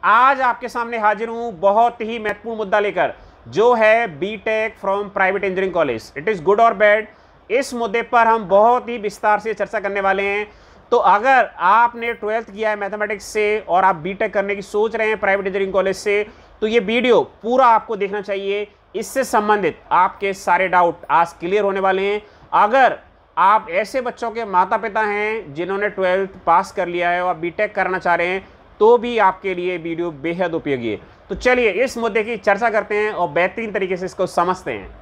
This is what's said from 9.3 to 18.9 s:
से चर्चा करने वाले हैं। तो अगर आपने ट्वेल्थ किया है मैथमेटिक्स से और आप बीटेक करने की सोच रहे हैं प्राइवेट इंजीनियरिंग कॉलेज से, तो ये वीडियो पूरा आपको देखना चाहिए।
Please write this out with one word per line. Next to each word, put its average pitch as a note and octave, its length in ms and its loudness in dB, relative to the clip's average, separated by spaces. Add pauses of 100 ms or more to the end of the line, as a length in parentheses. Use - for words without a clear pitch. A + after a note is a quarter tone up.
से A3 140 -6
चर्चा G#3 260 -4
करने G3 200 -4
वाले G3 220 0
हैं। G3+ 260 -4 (420)
तो A#3 60 4
अगर A3 640 4
आपने A#3 540 2
ट्वेल्थ A3 380 -4
किया G#3+ 200 -4
है G#3 60 -2
मैथमेटिक्स G#3 480 -6
से G#3+ 440 -2
और F#3 160 4
आप F#3+ 120 4
बीटेक F#3+ 380 -6
करने G3+ 220 -2
की G3+ 60 -12
सोच G#3 340 -2
रहे A3 120 0
हैं A3 120 -2
प्राइवेट G3 260 0
इंजीनियरिंग G3 260 -2
कॉलेज F#3+ 240 0
से, G#3 300 -2 (340)
तो G#3+ 60 -2
ये A3 120 2
वीडियो A3 420 2
पूरा A#3+ 460 0
आपको A3+ 300 2
देखना G3+ 240 -6
चाहिए। G3 480 -6 (280)